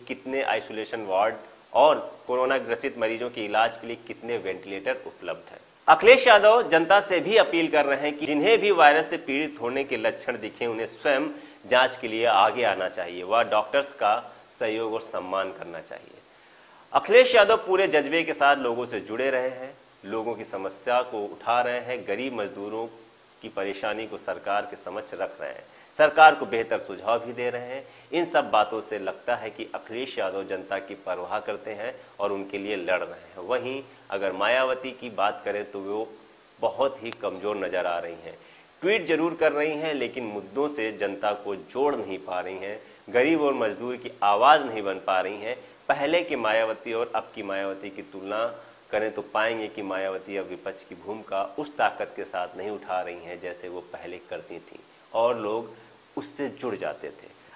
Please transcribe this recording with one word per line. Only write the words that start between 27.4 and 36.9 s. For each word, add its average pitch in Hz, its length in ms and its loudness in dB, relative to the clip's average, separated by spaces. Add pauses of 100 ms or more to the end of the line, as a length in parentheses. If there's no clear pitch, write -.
रहे 120 160 -6
हैं। 135 220 -12 (240)
इन 165 140 0
सब 147 260 0
बातों 110 300 2
से 107 180 -8
लगता 95 360 -4
है 110 140 -8
कि 110 260 -12
अखिलेश 123 440 -10
यादव 95 260 -4
जनता 95 340 -6
की 98 180 -12
परवाह 90 420 -6
करते 107 320 -8
हैं 107 220 -8 (260)
और 101 120 -2
उनके 98 260 -6
लिए 101 180 -4
लड़ 90 240 0
रहे 85 220 -8
हैं। 90 260 -16
वहीं 127 340 -4 (300)
अगर 98 220 -2
मायावती 127 580 0
की 120 200 -12
बात 101 340 -2
करें 101 260 -4
तो 101 80 -8
वो 104 280 -6 (520)
बहुत 120 440 -2